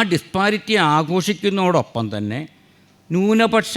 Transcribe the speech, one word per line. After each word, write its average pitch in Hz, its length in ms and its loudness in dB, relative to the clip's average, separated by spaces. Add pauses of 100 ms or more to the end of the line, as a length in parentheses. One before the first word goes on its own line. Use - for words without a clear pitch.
(140)
ഡിസ്പാരിറ്റി 202 600 -2 (200)
ആഘോഷിക്കുന്നതോടൊപ്പം 175 1160 0
തന്നെ 104 260 -6 (680)
ന്യൂനപക്ഷ 214 680 2